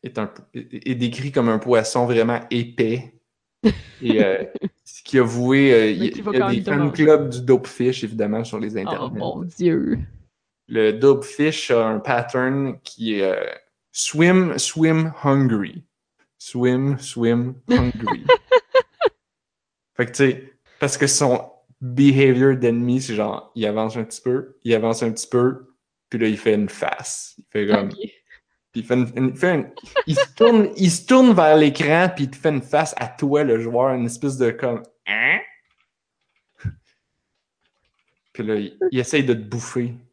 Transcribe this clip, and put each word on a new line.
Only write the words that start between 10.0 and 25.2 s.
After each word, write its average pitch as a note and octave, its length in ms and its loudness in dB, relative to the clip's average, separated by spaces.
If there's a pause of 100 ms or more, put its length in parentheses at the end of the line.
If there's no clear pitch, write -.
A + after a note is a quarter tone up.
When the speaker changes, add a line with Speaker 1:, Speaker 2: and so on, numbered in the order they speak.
Speaker 1:
Le A2 240 2
Dope C3+ 320 4
Fish - 460 -2
a A#2 160 2
un A2 120 -2
pattern B2+ 840 -4
qui A2 340 -8
est, G2 80 -2
euh, F#2+ 280 -2 (420)
swim, F3 680 2
swim, D#3+ 540 0 (120)
hungry. B2+ 580 0 (560)
Swim, B2+ 600 -2
swim, A#2+ 560 -2 (140)
hungry. - 560 -2
Speaker 2:
<laughs> - 1700 -2
Speaker 1:
Fait B2 120 -2
que, A#2+ 40 -10
tu - 60 -14
sais, C3+ 360 0 (260)
parce C#3 200 -2
que C#3+ 80 0
son C3+ 440 0 (300)
behavior C3 760 4
d'ennemi, A#2+ 460 0
c'est B2 120 -8
genre, G#2 400 -6
il A2 120 -6
avance A2 300 -4
un A2+ 80 -4
petit - 180 -16
peu, B2+ 420 -4
il A#2 100 2
avance A2+ 280 0
un A#2 100 -2
petit - 140 -10